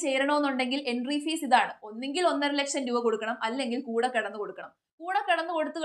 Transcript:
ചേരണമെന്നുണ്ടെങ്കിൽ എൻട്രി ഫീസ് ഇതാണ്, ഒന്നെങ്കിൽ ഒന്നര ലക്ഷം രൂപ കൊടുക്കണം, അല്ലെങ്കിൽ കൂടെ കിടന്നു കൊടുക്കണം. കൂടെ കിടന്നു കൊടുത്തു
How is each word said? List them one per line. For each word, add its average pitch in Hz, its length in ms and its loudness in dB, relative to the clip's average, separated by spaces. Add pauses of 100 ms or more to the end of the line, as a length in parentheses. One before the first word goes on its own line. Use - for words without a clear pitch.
ചേരണമെന്നുണ്ടെങ്കിൽ 269 760 2 (120)
എൻട്രി 269 320 -2
ഫീസ് 320 240 -2
ഇതാണ്, 220 220 6 (180)
ഒന്നെങ്കിൽ 277 420 -2
ഒന്നര 285 200 0 (100)
ലക്ഷം 277 280 -2
രൂപ 240 160 2
കൊടുക്കണം, 220 400 0
അല്ലെങ്കിൽ 247 420 -2
കൂടെ 233 280 2
കിടന്നു 214 260 -2
കൊടുക്കണം. 185 320 -10 (260)
കൂടെ 381 300 0
കിടന്നു 330 280 0
കൊടുത്തു 311 260 -2